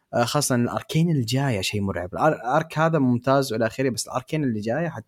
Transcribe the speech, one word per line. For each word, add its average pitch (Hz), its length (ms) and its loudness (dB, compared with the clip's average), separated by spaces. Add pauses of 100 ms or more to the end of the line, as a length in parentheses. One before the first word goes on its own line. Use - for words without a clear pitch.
(140)
آه، 120 100 2
خاصة 135 300 0
إن 120 80 4
الأركين 160 480 0
اللي 139 140 2
جاية 127 360 0
شيء 101 200 -2
مرعب. 92 320 -4
الأر-، 135 200 2
الأرك 151 460 -2
هذا 160 200 2
ممتاز 131 540 2
وإلى 113 140 0
آخره، 135 220 -2
بس - 180 -4
الأركين 147 380 -4
اللي 113 160 -2
جاية 127 280 -2
حت-، 160 200 -10